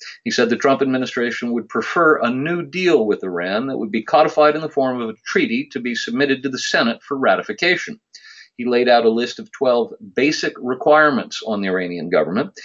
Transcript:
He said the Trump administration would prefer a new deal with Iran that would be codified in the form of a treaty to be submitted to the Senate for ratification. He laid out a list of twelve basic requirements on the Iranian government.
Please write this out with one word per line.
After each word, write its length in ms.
He 80
said 180
the 60
Trump 260
administration 680
would 160
prefer 540
a 100
new 320
deal 420
with 160
Iran 460
that 100
would 140
be 100
codified 540
in 60
the 80
form 320
of 80
a 160
treaty 480
to 80
be 120
submitted 480
to 80
the 80
Senate 460
for 140
ratification. 800
He 80
laid 240
out 160
a 40
list 300
of 120
twelve 420
basic 440
requirements 920
on 140
the 80
Iranian 400
government. 560